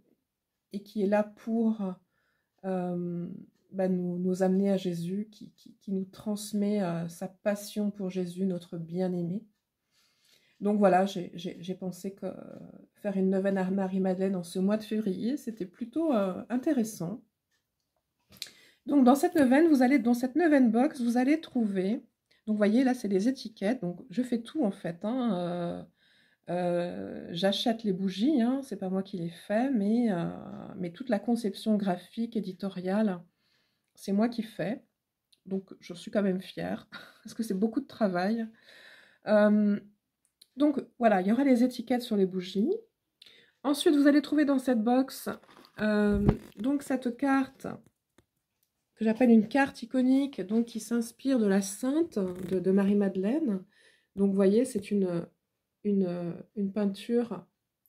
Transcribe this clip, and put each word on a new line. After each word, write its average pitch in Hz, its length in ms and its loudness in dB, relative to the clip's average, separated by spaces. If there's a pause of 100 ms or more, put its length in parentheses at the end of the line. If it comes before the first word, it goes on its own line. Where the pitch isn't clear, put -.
(720)
et 196 120 -10
qui 214 180 -6
est 190 60 2
là 208 160 2
pour, 220 580 -2 (840)
euh, 175 640 -4 (440)
bah, 190 160 -2
nous, 180 320 -2
nous 185 240 0
amener 190 260 4
à 190 60 2
Jésus, 185 560 -6
qui, - 180 -20
qui, - 300 -20
qui - 100 -12
nous 190 140 -2
transmet, 208 760 -4
euh, 170 280 -4
sa 190 180 -12
passion 208 640 -4
pour 196 180 -6
Jésus, 180 380 -4
notre 175 320 -4
bien-aimé. 175 640 -4 (1160)
Donc 208 180 0
voilà, 190 260 6
j'ai, 190 300 -6
j'ai, 170 260 -10
j'ai 180 140 -8
pensé 185 400 -10
que, 196 120 -12
euh, - 80 -8 (600)
faire 196 220 -6
une 190 140 2
neuvaine 196 280 0
à 185 100 0
Marie-Madeleine 190 680 0
en 175 80 -6
ce 185 160 -6
mois 202 160 2
de 214 80 -6
février, 214 520 -2
c'était 220 300 -8
plutôt, 311 460 -4
euh, 196 380 -2
intéressant. 233 720 -2 (1700)
Donc 277 180 6
dans 254 120 8
cette 349 180 0
neuvaine, 285 320 6
vous 285 160 6
allez, 262 160 4
dans 233 160 2
cette 254 220 -4
neuvaine 294 340 6
box, 247 300 0
vous 233 160 0
allez 277 240 2
trouver, 202 640 -2 (420)
donc 214 80 0
vous - 20 -2
voyez 208 260 4
là 254 120 4
c'est 208 140 -6
les 196 200 2
étiquettes, 247 540 -4
donc 175 260 -6
je 247 140 -4
fais 240 180 -2
tout 277 240 -4
en 202 60 2
fait, 170 340 -10
hein, 233 320 -2
euh, 175 460 -4 (680)
euh, 175 800 -4
j'achète 202 540 0
les 202 80 0
bougies, 196 480 0
hein, 262 220 0
c'est 208 160 -10
pas 190 100 -6
moi 190 140 -2
qui 190 160 -10
les 170 100 -6
fais, 220 420 -2
mais, 226 400 2
euh, 170 200 -2 (480)
mais 180 120 -6
toute - 200 -12
la 202 80 2
conception 220 580 -2
graphique, 196 600 -4
éditoriale, 185 840 -2 (720)
c'est - 180 -6
moi 220 180 2
qui 233 120 -6
fais. 196 400 -6 (640)
Donc 190 340 -8
je - 140 -18
suis 175 180 -14
quand 208 120 0
même 190 180 2
fière, 185 500 -8
<laughs> - 320 -20
parce - 120 -16
que 233 80 -6
c'est 220 100 -4
beaucoup 220 280 0
de - 60 -14
travail. 208 600 -2 (800)
Euh, 208 520 4 (800)
donc 285 260 2 (160)
voilà, 214 220 4
il 180 60 0
y 202 60 4
aura 262 120 2
les 254 200 6
étiquettes 247 360 -2
sur 220 160 -4
les 196 80 6
bougies. 190 480 -2 (920)
Ensuite, 294 320 4
vous 285 120 6
allez 294 160 6
trouver 294 240 2
dans 277 120 2
cette 254 240 0
box, 247 460 0 (520)
euh, 208 460 2 (300)
donc 269 260 -2
cette 254 360 -4
carte 269 480 -2 (1300)
que 220 100 -6
j'appelle 226 260 4
une 220 160 8
carte 277 380 0
iconique, 262 560 2
donc 220 260 0
qui 226 140 -10
s'inspire 233 580 -2
de 214 80 2
la 196 140 4
Sainte 269 580 -2
de, 185 400 -4
de 185 140 0
Marie-Madeleine. 196 920 0 (540)
Donc 196 140 2
vous 196 40 -2
voyez, 202 300 4
c'est 208 260 -6
une, 180 340 0 (600)
une, 175 500 -2 (220)
une 196 160 -4
peinture 208 720 -4 (420)